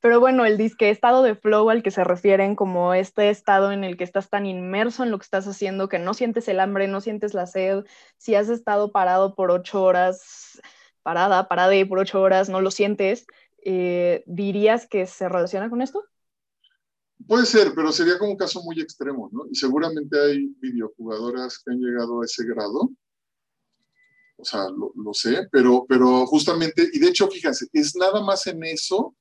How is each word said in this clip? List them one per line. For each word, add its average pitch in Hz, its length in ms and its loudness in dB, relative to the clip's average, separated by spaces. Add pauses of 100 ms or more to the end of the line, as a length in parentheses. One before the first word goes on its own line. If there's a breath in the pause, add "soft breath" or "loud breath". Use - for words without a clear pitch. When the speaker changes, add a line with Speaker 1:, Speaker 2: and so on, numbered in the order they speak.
Speaker 1:
pero 240 200 4
bueno, 254 260 4
el 214 100 4
disque 220 340 0
estado 240 340 4
de 220 100 4
flow 214 360 2
al 226 120 2
que 202 80 -2
se 185 140 0
refieren, 196 520 2
como 180 380 0
este 202 360 0
estado 202 420 2
en 202 120 -4
el 180 120 -8
que 180 80 -6
estás 190 260 -6
tan 202 160 -4
inmerso 196 560 -4
en 240 80 -2
lo 202 80 -4
que - 60 -14
estás 196 240 -4
haciendo 190 400 -6
que 190 100 -4
no 180 160 -4
sientes 233 340 -4
el 185 120 -2
hambre, 196 280 0
no 196 120 -6
sientes 208 340 -8
la 180 120 -4
sed. 190 380 -4 (320 soft breath)
Si - 200 -4
has 208 120 2
estado 208 440 -2
parado 190 420 2
por 185 160 0
ocho 180 320 -2
horas, 185 760 0 (420 soft breath)
parada, 190 460 0
parade 185 380 4
por 185 120 -2
ocho 190 240 0
horas, 190 260 4
no 190 120 -2
lo 190 100 2
sientes, 202 560 -2 (360 soft breath)
eh, 175 640 -2
¿dirías 202 600 0
que 185 180 -2
se 185 220 -8
relaciona 185 420 -4
con 240 120 -4
esto? 269 200 -8 (1300)
Speaker 2:
Puede 233 160 4
ser, 202 320 4
pero 156 160 0
sería 175 260 2
como 208 140 -2
un 196 60 -8
caso 180 240 -6
muy 165 180 -8
extremo, 135 520 -10
¿no? 131 180 -12
Y 135 40 -10
seguramente 147 640 -2
hay 143 280 2 (140)
videojugadoras 120 960 -8
que 127 140 -10
han 123 60 -4
llegado 120 440 -4
a - 20 -4
ese 113 220 -8
grado. 117 440 -4 (1500)
O - 60 -20
sea, 101 260 -6
lo, - 260 -8
lo 107 160 -10
sé, 135 400 -2
pero, 123 340 6
pero 127 400 4
justamente, 165 640 2
y 302 80 -4
de 330 100 6
hecho, 359 200 2
fíjense, 330 460 -6
es - 220 0
nada 196 260 0
más 196 240 -2
en 165 180 -8
eso 175 560 -4